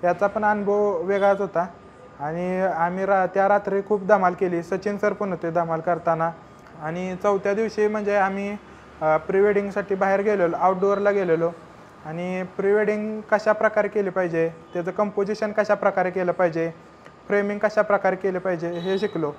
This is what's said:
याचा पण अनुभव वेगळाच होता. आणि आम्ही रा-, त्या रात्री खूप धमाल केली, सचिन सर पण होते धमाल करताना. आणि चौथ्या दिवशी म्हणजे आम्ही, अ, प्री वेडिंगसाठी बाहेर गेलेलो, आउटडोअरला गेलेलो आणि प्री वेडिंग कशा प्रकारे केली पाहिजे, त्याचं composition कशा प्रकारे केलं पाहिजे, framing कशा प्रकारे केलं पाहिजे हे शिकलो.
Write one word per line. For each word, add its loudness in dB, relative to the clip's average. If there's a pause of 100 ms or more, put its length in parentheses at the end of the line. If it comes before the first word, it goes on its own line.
याचा 2
पण -2
अनुभव 0
वेगळाच 2
होता. -2 (520)
आणि -4
आम्ही 0
रा-, 2
त्या 2
रात्री 2
खूप -2
धमाल 4
केली, -2
सचिन -4
सर 0
पण -6
होते -4
धमाल -2
करताना. 0 (500)
आणि -6
चौथ्या 2
दिवशी 0
म्हणजे -2
आम्ही, -2 (440)
अ, 4
प्री 0
वेडिंगसाठी 2
बाहेर 2
गेलेलो, 0
आउटडोअरला 2
गेलेलो 0 (540)
आणि -6 (140)
प्री 0
वेडिंग 0 (100)
कशा 2
प्रकारे 2
केली -2
पाहिजे, 0 (220)
त्याचं -4
composition -2
कशा 2
प्रकारे 2
केलं 0
पाहिजे, 0 (560)
framing 0
कशा 2
प्रकारे 2
केलं -2
पाहिजे -2
हे -2
शिकलो. -2